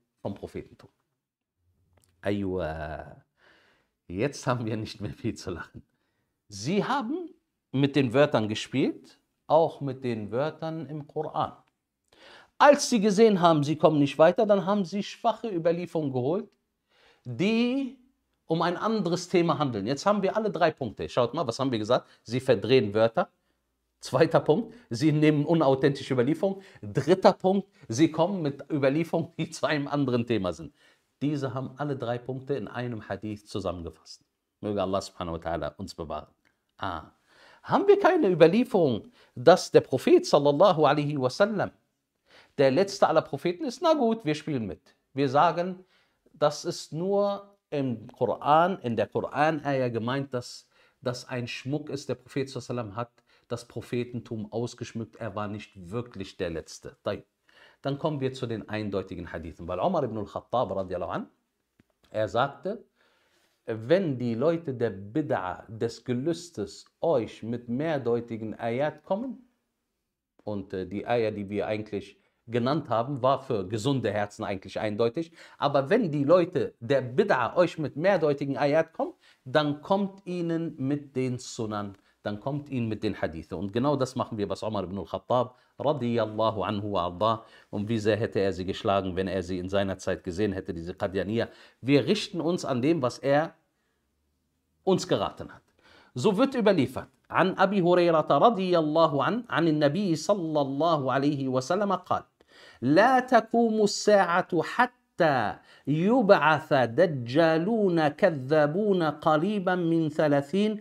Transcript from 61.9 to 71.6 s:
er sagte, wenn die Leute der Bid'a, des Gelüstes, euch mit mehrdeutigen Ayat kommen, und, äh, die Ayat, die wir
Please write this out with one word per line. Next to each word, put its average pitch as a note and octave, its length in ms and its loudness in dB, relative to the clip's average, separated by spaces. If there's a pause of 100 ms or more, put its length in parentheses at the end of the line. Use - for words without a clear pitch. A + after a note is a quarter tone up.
er G#2+ 180 -2
sagte, C3+ 560 -4 (800)
wenn B2+ 520 0
die A#2 180 -2
Leute D#3+ 380 -2
der A#2 180 -2
Bid'a, G2+ 800 -6
des A2+ 340 -8
Gelüstes, B2+ 800 -6 (140)
euch C3 440 -2
mit A#2 260 -8
mehrdeutigen A#2 920 -4
Ayat C3+ 440 -4
kommen, A3+ 440 -8 (960)
und, G2+ 300 -8
äh, F#2 140 -6
die G2+ 180 -8
Ayat, A2+ 300 0
die G2 140 -8
wir G2+ 180 -2